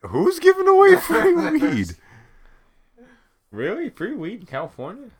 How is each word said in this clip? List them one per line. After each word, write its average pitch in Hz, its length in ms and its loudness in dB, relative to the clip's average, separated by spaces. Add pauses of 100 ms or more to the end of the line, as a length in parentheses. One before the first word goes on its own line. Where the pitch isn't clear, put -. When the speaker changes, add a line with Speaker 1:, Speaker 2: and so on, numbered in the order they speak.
Speaker 1:
Who's 165 360 -2
giving 370 280 2
away 381 300 6
Speaker 2:
<laughs> - 40 2
Speaker 1:
free 381 340 0
weed? 294 640 -2 (1500)
Speaker 3:
Really? 190 400 -8
Free 226 240 -10
weed 190 260 -12
in 175 60 -20
California? 165 720 -14